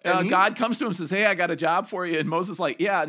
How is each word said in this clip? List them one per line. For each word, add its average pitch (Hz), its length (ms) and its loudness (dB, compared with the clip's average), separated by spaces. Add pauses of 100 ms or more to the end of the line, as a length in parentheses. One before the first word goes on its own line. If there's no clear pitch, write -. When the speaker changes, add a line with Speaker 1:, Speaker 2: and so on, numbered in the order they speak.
Speaker 1:
and 175 100 2
Speaker 2:
Uh, 185 80 2
Speaker 1:
he 185 80 0
Speaker 2:
God 196 260 4
comes 233 240 -2
to 294 60 -2
him 226 60 -2
and 175 60 -6
says, 160 140 -6
"Hey, 202 140 2
I 202 100 4
got 170 160 0
a 165 40 -2
job 165 300 0
for 180 200 -6
you." 165 120 -2
And 151 120 -2
Moses 175 240 -2
is 156 60 -12
like, 160 200 -2
"Yeah, 180 300 2